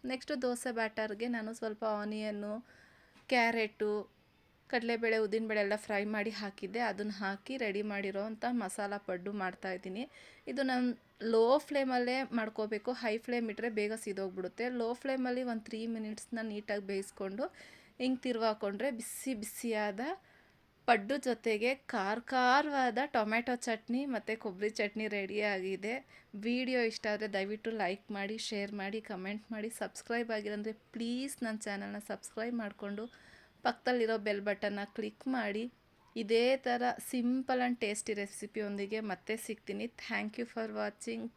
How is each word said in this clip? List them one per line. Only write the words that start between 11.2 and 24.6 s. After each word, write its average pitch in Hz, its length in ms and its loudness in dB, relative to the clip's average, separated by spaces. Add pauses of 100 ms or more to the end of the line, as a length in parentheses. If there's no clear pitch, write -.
ಲೋ 226 120 8 (220)
ಫ್ಲೇಮಲ್ಲೇ 254 480 2 (220)
ಮಾಡ್ಕೋಬೇಕು, 220 540 -2 (100)
ಹೈ 233 100 2 (140)
ಫ್ಲೇಮ್ 240 260 0
ಇಟ್ಟರೆ 220 260 -2
ಬೇಗ 208 160 2 (120)
ಸಿದೋಗ್ಬಿಡುತ್ತೆ. 190 600 -2 (140)
ಲೋ 226 80 2 (140)
ಫ್ಲೇಮಲ್ಲಿ 254 500 0
ಒಂದು 220 160 -2
ತ್ರೀ 220 120 -6 (160)
ಮಿನಿಟ್ಸ್ನ 220 540 -4
ನೀಟಾಗಿ 208 400 -2
ಬೇಯಿಸ್ಕೊಂಡು 196 540 -2 (580)
ಹಿಂಗೆ 254 240 2
ತಿರ್ವಾಕೊಂಡ್ರೆ 220 640 2 (100)
ಬಿಸಿ - 420 -4
ಬಿಸಿಯಾದ 214 600 -2 (880)
ಪಡ್ಡು 226 260 6 (100)
ಜೊತೆಗೆ 226 440 2 (220)
ಖಾರ 208 260 0 (140)
ಖಾರವಾದ 254 680 6 (160)
ಟೊಮೆಟೊ 226 380 4 (120)
ಚಟ್ನಿ 233 360 0 (120)
ಮತ್ತು 214 200 -2 (100)
ಕೊಬ್ಬರಿ 208 260 0 (100)